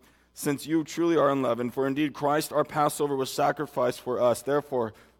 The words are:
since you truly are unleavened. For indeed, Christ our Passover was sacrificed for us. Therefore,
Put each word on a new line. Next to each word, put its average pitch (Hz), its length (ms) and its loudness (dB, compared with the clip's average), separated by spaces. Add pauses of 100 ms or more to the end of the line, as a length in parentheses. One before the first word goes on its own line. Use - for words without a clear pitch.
(360)
since 143 300 -4
you 156 180 0
truly 165 340 0
are 139 120 6
unleavened. 123 440 0
For 135 120 0
indeed, 135 280 -2
Christ 147 380 0
our 143 120 2
Passover 147 520 0
was 131 160 -2
sacrificed 139 720 0
for 117 200 -2
us. 120 200 4
Therefore, 135 520 -2 (260)